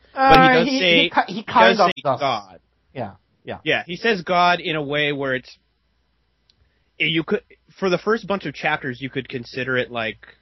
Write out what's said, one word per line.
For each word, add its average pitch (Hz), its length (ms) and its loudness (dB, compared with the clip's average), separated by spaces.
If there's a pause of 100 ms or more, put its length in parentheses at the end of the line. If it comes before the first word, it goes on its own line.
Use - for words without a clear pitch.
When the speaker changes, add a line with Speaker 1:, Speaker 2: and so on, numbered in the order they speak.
(160)
Speaker 1:
but 269 180 4
he 262 60 8
Speaker 2:
Uh, 262 140 6
Speaker 1:
does 254 140 4
Speaker 2:
he, 262 120 0
Speaker 1:
say, 170 240 4
Speaker 2:
he 175 80 0
ki-, 285 160 2
he 190 80 -12
Speaker 1:
he 214 80 -8
Speaker 2:
kind - 340 4
Speaker 1:
does - 40 2
Speaker 2:
of 180 140 4
Speaker 1:
say 135 80 -12
Speaker 2:
does. 135 160 -2
Speaker 1:
God. 104 400 -4 (360)
Speaker 2:
Yeah, 110 160 -8 (320)
yeah. 104 200 -12
Speaker 1:
Yeah, 127 220 -2
he 175 100 -10
says 202 280 -2
God 175 360 2
in 165 160 -6
a 156 80 -4
way 147 300 -2
where 135 220 -4
it's, - 200 -10 (1400)
you 160 260 0
could, - 200 -4 (360)
for 190 120 -2
the 170 80 2
first 214 260 -2
bunch 190 220 -6
of 143 80 -10
chapters, 147 440 -4
you 135 120 -10
could 131 180 -8
consider 127 480 -6
it 117 140 -2
like 110 340 -8 (160)